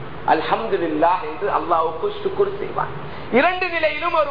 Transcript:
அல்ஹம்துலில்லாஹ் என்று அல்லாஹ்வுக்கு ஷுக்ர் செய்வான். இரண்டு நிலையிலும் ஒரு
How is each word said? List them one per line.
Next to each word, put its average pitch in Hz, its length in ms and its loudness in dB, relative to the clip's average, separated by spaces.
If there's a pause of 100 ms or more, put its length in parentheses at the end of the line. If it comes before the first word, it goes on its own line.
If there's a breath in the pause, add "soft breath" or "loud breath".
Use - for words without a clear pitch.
(320)
அல்ஹம்துலில்லாஹ் 170 960 2
என்று 185 180 -4 (100)
அல்லாஹ்வுக்கு 165 500 0 (120)
ஷுக்ர் 381 400 0
செய்வான். - 320 -4 (400 loud breath)
இரண்டு 370 360 4
நிலையிலும் 320 520 0
ஒரு 285 100 0